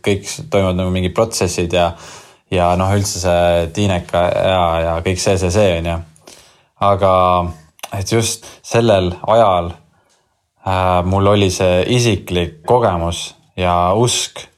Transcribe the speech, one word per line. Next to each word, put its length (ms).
kõik 240
s-, 240
toimuvad 260
nagu 140
mingid 240
protsessid 580
ja, 200
ja 260
noh, 160
üldse 320
see 500
tiineka 520
ja, 460
ja 200
kõik 200
see, 180
see, 120
see, 280
on 80
ju. 120
Aga 320
et 220
just 320
sellel 520
ajal, 480
äh, 400
mul 220
oli 240
see 360
isiklik 800
kogemus 720
ja 420
usk 480